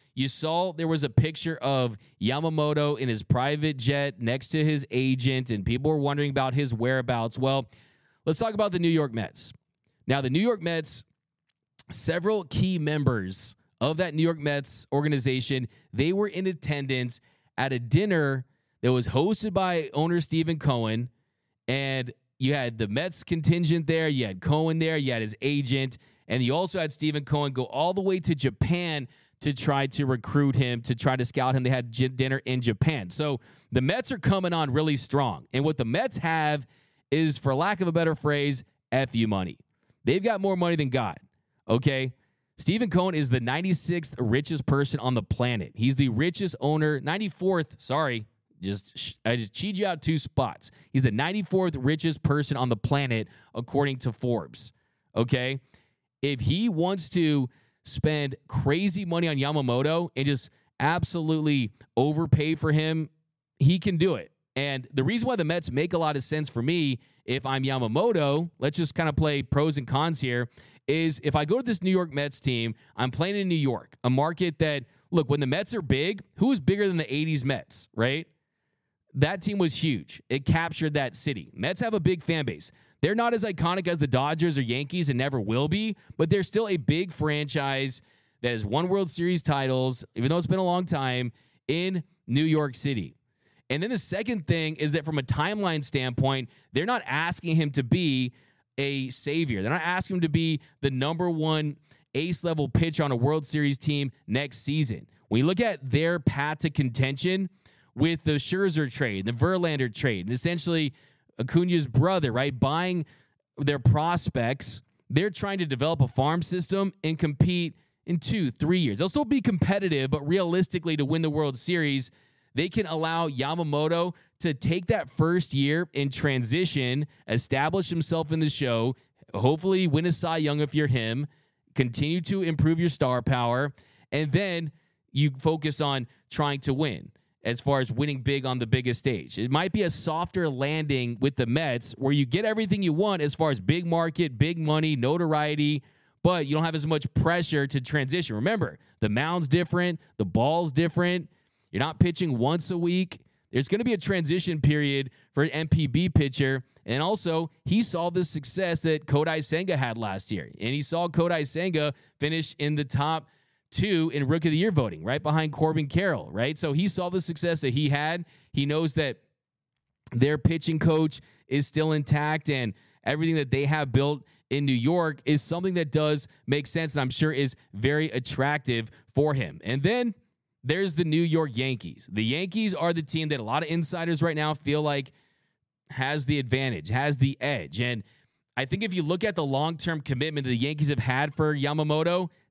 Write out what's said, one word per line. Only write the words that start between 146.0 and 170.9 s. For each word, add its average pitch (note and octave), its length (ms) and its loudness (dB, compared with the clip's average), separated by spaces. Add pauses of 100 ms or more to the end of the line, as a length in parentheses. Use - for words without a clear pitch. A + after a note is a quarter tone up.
but E3+ 220 2
you C#3+ 100 -2
don't D#3 100 2
have D#3+ 100 -2
as D3 100 -4
much D#3 280 -2
pressure D#3+ 520 2
to C3+ 140 -4
transition. C3+ 560 -2
Remember, D3 440 -2 (200)
the G#2+ 80 2
mound's D3+ 400 0
different, F3 540 2 (160)
the G#2 80 0
ball's C#3+ 480 2
different. F3 560 0 (420)
You're G2+ 80 -2
not D3+ 200 -2
pitching E3+ 380 0
once D3 320 0
a F3+ 80 -2
week. F3 420 0 (340)
There's C3 160 0
gonna A3 160 0
be A#3+ 80 2
a G3+ 40 2
transition E3+ 640 0
period C#3 520 2 (220)
for C#3 100 4
an D#3 80 2
M D#3 180 -2
P D3+ 180 4
B D#3+ 220 2
pitcher. C3+ 560 2 (200)
And B2+ 160 -2
also, E3 500 -2 (120)
he G#3+ 180 4
saw E3+ 280 -2
the F3 160 0
success E3 560 -4
that D#3 240 0
Kodai D#3 360 2
Senga E3 360 0
had A#2+ 200 0
last G2+ 340 -6
year. D#2 280 -6
And A#2 140 -2
he D3 80 -2
saw E3+ 260 -2
Kodai E3 400 0
Senga D#3 460 -2 (260)
finish D#3 400 -2
in D3 160 0
the D3 80 0
top D3+ 440 -2 (420)
two E3+ 440 2
in C#3+ 120 0
Rookie D#3+ 220 2
of D#3 60 4
the D#3 40 4
Year G3+ 140 4
voting, G#2 320 0
right B2 180 -2
behind D#3 300 0
Corbin D#3 360 0
Carroll, D#3+ 440 0
right? B2 260 -2
So D#3 140 -2
he E3+ 160 2
saw F3+ 220 -2
the F#3 100 -2
success E3+ 400 -2
that C3 140 0
he D3+ 160 2
had. D#3 340 0 (300)
He C#3 120 0
knows D3+ 280 0
that C#3+ 240 0 (960)
their C#3 240 4
pitching D#3+ 420 0
coach D#3 400 2 (300)